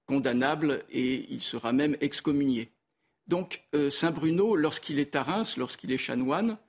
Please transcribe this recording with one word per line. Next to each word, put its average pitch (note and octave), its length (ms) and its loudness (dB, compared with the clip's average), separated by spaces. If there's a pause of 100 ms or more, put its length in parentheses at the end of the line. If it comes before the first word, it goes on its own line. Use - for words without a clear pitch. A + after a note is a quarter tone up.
condamnable, C3+ 840 0
et B2+ 420 -2
il - 120 -8
sera A#2 300 -4
même C#3+ 280 4
excommunié. C#3+ 720 0 (560)
Donc, F3+ 380 -4 (100)
euh, C#3+ 160 4
saint E3 220 2
Bruno, E3+ 420 2
lorsqu'il D3+ 460 0
est C#3+ 160 -2
à C3+ 80 0
Reims, G3 320 -2
lorsqu'il B2+ 360 -4
est C3 60 0
chanoine, D3 600 0 (100)